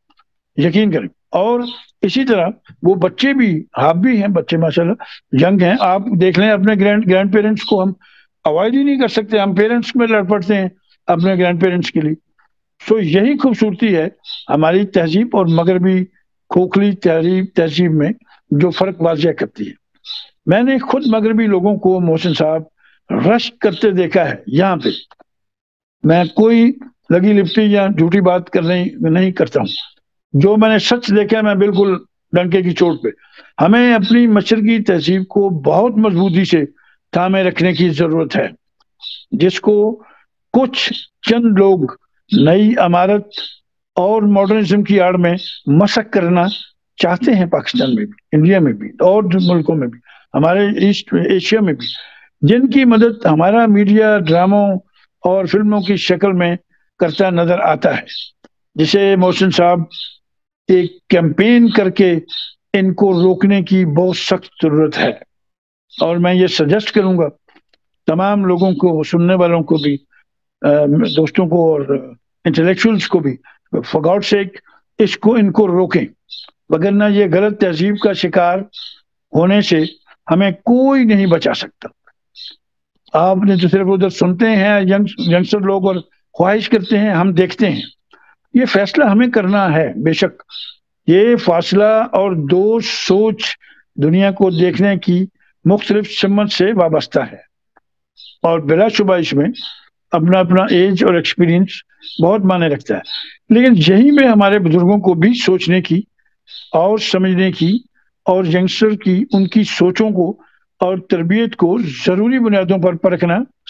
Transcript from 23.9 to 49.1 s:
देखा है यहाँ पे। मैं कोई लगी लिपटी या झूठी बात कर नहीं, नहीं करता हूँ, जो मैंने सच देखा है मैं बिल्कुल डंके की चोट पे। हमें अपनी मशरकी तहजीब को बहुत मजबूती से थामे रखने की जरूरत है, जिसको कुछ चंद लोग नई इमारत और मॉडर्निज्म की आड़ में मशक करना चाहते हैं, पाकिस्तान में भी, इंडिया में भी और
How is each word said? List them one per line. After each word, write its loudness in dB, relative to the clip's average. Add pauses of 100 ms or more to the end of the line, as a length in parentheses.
देखा 0
है -6
यहाँ 0
पे। -4 (1120)
मैं 2
कोई 2 (340)
लगी 2
लिपटी 2
या 2
झूठी 0
बात 0
कर -2
नहीं, -2 (200)
नहीं 0
करता -2
हूँ, -4 (680)
जो 4
मैंने 4
सच -2
देखा 2
है -2
मैं 0
बिल्कुल 0 (280)
डंके 0
की -2
चोट 0
पे। -4 (480)
हमें 4
अपनी 2
मशरकी 0
तहजीब -2
को 0
बहुत 0
मजबूती 0
से 0 (480)
थामे 0
रखने 0
की 0
जरूरत -2
है, -4 (840)
जिसको 0 (600)
कुछ -2 (340)
चंद 2
लोग 2 (320)
नई 4
इमारत 0 (680)
और 0
मॉडर्निज्म 2
की 2
आड़ 2
में 0 (320)
मशक 0
करना 0 (500)
चाहते 0
हैं, 2
पाकिस्तान -2
में -2
भी, -20 (220)
इंडिया 4
में 0
भी -12 (120)
और 2